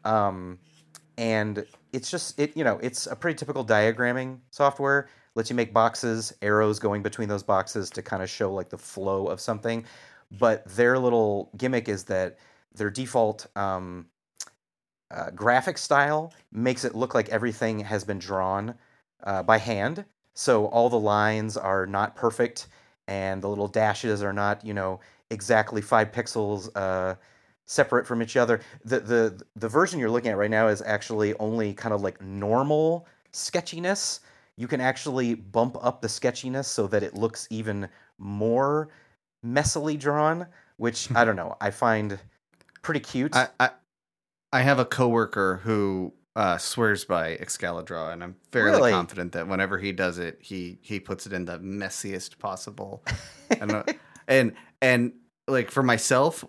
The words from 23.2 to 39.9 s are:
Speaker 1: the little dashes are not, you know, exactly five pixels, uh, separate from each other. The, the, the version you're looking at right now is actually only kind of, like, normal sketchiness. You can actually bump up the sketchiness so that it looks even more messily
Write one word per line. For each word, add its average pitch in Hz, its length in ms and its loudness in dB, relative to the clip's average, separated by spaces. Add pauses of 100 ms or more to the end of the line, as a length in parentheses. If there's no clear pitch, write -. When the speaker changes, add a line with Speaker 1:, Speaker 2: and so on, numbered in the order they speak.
Speaker 1:
the 98 60 -4
little 101 200 -2
dashes 107 560 0
are 101 100 -2
not, 101 320 -2
you 107 80 -8
know, 95 260 -4 (300)
exactly 110 520 0
five 110 300 4
pixels, 104 640 -4
uh, 92 400 -2 (520)
separate 127 400 2
from 117 160 -2
each 113 120 -4
other. 117 240 4 (240)
The, 123 160 -2
the, 110 420 0 (140)
the 110 140 -6
version 170 300 2
you're 117 100 0
looking 120 220 0
at 98 60 0
right 104 120 2
now 110 180 4
is 104 140 2
actually 107 540 -2
only 107 380 -2
kind 107 200 -4
of, 104 80 0
like, 95 200 -6
normal 135 840 0 (240)
sketchiness. 175 880 -4 (380)
You 120 100 -6
can 127 140 -2
actually 127 540 0
bump 113 460 0
up 123 200 -2
the 113 80 -4
sketchiness 131 580 -4
so 104 200 0
that 101 160 2
it 95 100 -6
looks 113 360 -4
even 107 380 -6 (300)
more 120 720 0 (560)
messily 147 520 0